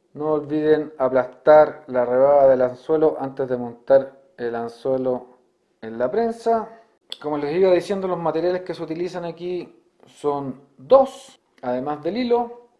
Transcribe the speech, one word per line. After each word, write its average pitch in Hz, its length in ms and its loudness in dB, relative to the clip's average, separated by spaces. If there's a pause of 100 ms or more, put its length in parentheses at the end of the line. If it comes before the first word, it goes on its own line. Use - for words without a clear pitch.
(140)
No 151 200 -4
olviden 151 640 0
aplastar 135 920 4
la 127 160 -2
rebaba 135 440 4
del 127 160 4
anzuelo 156 540 0
antes 135 300 -8
de 127 80 -4
montar 123 640 0 (180)
el 117 180 -6
anzuelo 127 840 -6 (440)
en 113 180 -12
la 123 100 0
prensa. 226 580 -4 (540)
Como 151 160 -6
les 143 180 -4
iba 185 160 4
diciendo, 185 360 -2
los 180 100 -4
materiales 170 460 -2
que 175 100 -10
se 170 80 -10
utilizan 170 420 -8
aquí 170 560 -10 (280)
son 143 540 -6 (180)
dos, - 600 0 (220)
además 131 400 -6
del 175 160 -6
hilo. 240 520 -4 (100)